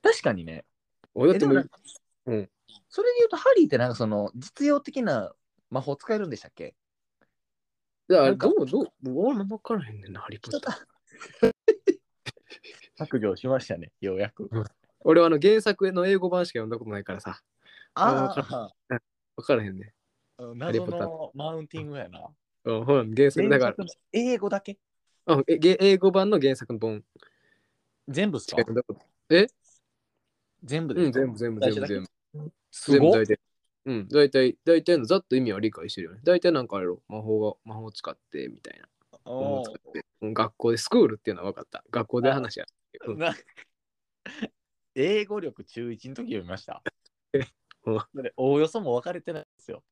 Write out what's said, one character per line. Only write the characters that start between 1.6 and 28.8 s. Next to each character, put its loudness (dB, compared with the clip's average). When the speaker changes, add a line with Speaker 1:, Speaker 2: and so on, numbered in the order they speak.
Speaker 1:
で -
も -
な -4
ん -16
か、 -20
Speaker 2:
う -2
ん。 -6
Speaker 1:
そ -6
れ 2
で 0
言 8
う 2
と、 -4
ハ 4
リ 8
ー 8
っ -4
て 0
な 2
ん 0
か -4
そ -2
の、 -2
実 -6
用 4
的 -8
な -2
魔 -4
法 -4
使 -6
え -2
る -4
ん -8
で -8
し -16
た -20
っ -20
け？ -14
Speaker 2:
だ 6
か 8
ら、 6
Speaker 1:
な 4
ん -2
か、 0
Speaker 2:
ど 4
う、 0
ど 0
う、 -4
俺 0
も -4
分 -10
か -8
ら -4
へ -14
ん -14
ね -18
ん -14
な、 -14
ハ -14
リ -16
ー -18
ポ -10
ッ -4
タ -10
ー。 -8
Speaker 1:
人 -6
だ。 2
<laughs> 0
削 -4
除 -2
し -10
ま 0
し -12
た -8
ね、 -16
よ -4
う -4
や -2
く。 -14
Speaker 2:
う -4
ん。 -4
俺 6
は 6
あ 4
の、 2
原 6
作 0
の 0
英 2
語 -2
版 0
し -12
か -8
読 -8
ん -10
だ -6
こ -12
と -10
な -6
い -12
か -10
ら -10
さ。 -14
Speaker 1:
あ 2
ー。 0
Speaker 2:
あ -6
ー、 -2
分 -8
か -10
ら -6
ん。 -16
う -2
ん、 -4
分 -16
か 2
ら -2
へ -6
ん -12
ね。 -20
Speaker 1:
う -16
ん、 -14
Speaker 2:
ハ -6
リ 0
ー -4
ポ -8
ッ -6
タ -6
ー。 -6
Speaker 1:
謎 -6
の -12
マ -8
ウ -10
ン -16
テ -14
ィ -10
ン -14
グ -12
や -14
な。 -20
Speaker 2:
う -2
ん、 -4
ほ 4
ん、 -8
原 6
作、 0
だ 6
か 2
ら。 -6
Speaker 1:
原 -10
作 -20
の -20
英 0
語 -4
だ -4
け？ -14
Speaker 2:
う 6
ん、 2
え、 2
げ-、 4
英 6
語 4
版 2
の 4
原 2
作 -12
の -8
本。 -6
Speaker 1:
全 -2
部 -4
っ -6
す -16
か？ -14
Speaker 2:
し -6
か 2
読 -2
ん -2
だ 0